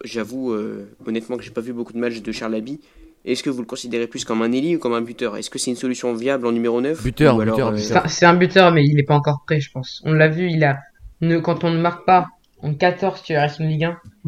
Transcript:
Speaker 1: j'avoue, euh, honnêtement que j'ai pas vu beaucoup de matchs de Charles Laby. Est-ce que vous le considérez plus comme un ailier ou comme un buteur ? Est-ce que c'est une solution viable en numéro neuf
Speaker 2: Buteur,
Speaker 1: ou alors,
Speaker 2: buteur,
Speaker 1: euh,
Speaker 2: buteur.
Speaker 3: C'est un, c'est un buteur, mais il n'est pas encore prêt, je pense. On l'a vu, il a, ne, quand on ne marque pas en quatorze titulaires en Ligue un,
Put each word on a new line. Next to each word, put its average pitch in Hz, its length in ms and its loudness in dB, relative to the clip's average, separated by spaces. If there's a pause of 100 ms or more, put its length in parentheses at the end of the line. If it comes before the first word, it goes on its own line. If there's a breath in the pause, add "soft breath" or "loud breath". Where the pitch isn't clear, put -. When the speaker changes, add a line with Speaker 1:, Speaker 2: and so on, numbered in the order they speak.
Speaker 1:
j'avoue, 120 480 -6
euh, 107 380 -6 (160)
honnêtement 117 320 -6
que 120 60 -12
j'ai - 80 -18
pas 120 100 -8
vu 123 120 -8
beaucoup 117 200 -10
de 117 60 -8
matchs 117 220 -4
de 107 100 -8
Charles 110 220 -6
Laby. 120 260 -8 (460 soft breath)
Est-ce 123 180 -4
que 151 60 -4
vous 123 120 -4
le 113 60 -10
considérez 120 400 -6
plus 120 180 -10
comme 113 160 -2
un 117 100 0
ailier 147 240 0
ou 160 40 -2
comme 120 140 -2
un 117 80 -2
buteur ? 117 360 -6
Est-ce 107 120 -10
que 131 100 -8
c'est - 100 -4
une 123 80 -4
solution 123 360 -4
viable 123 340 -2
en 117 40 0
numéro 117 300 0
neuf 147 220 -4
Speaker 2:
Buteur, 127 320 4
Speaker 1:
ou 110 60 2
alors, 110 140 0
Speaker 2:
buteur, 120 140 0
Speaker 1:
euh, 107 60 -2
Speaker 2:
buteur. 104 120 -4
Speaker 3:
C'est 113 100 0
un, 180 100 2
c'est - 180 2
un 170 100 8
buteur, 180 360 6
mais 156 120 6
il 147 120 4
n'est 143 80 4
pas 147 120 2
encore 143 300 0
prêt, 156 140 -2
je 139 120 -6
pense. - 340 -12
On 156 80 2
l'a 156 140 6
vu, 175 220 0
il 160 140 2
a, 139 160 2 (420)
ne, 165 180 2
quand 165 240 -2
on 170 80 2
ne 165 80 0
marque 170 260 -2
pas 185 220 6 (360)
en 151 100 -4
quatorze 180 480 0
titulaires 147 380 0
en 160 40 -4
Ligue 156 220 0
un, 170 120 -4 (300)